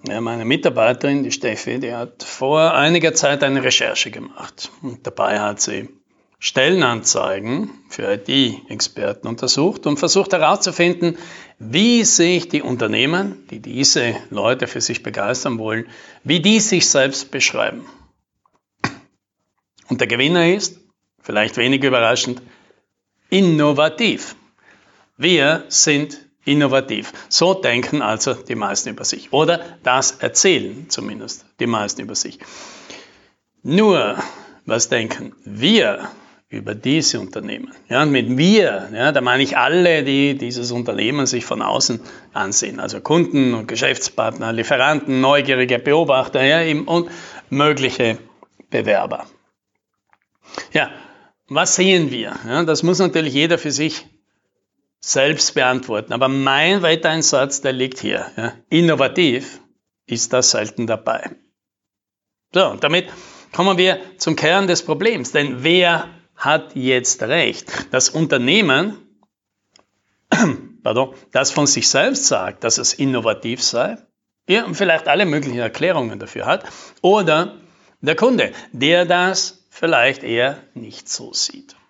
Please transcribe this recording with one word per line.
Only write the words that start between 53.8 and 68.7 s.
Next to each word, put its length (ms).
selbst 520
beantworten. 580
Aber 160
mein 540
Wetteinsatz, 800
der 120
liegt 260
hier. 380
Ja. 160
Innovativ 880
ist 260
da 100
selten 440
dabei. 440
So, 140
und 160
damit 240
kommen 240
wir 240
zum 180
Kern 300
des 160
Problems. 500
Denn 320
wer 440
hat 400
jetzt 460
recht? 480
Das 200
Unternehmen, 840